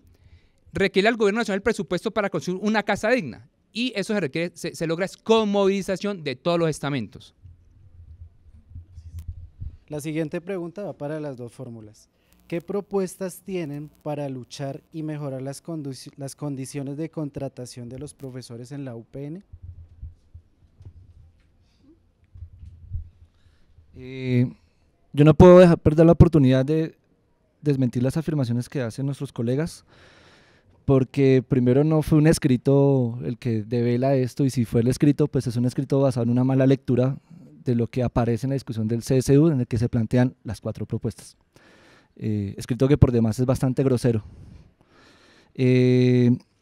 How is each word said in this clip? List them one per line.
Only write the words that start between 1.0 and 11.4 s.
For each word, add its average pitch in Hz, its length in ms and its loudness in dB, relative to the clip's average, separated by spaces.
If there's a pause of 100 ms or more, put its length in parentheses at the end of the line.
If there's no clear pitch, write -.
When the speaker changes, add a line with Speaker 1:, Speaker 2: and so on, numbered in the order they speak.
Speaker 1:
al 240 80 2
gobierno 214 240 0
nacional 202 180 -4
el 196 40 -8
presupuesto 190 480 -4
para 202 200 -2
construir 180 320 -6
una 214 200 0
casa 208 280 -4
digna, 151 380 -4 (240)
y 247 240 -6
eso 202 180 -4
se 208 60 -2
requiere, 165 340 -4
se, - 200 -12
se 165 120 -6
logra 165 200 -4
es - 100 -14
con 220 320 0
movilización 196 720 -2
de 135 140 -6
todos 170 220 -2
los 165 100 0
estamentos. 139 640 -8 (2500)
Speaker 2:
La 151 120 -10
siguiente 160 400 -6
pregunta 175 420 -10
va 165 120 -10
para 151 260 -10
las 143 160 -10
dos 117 160 -16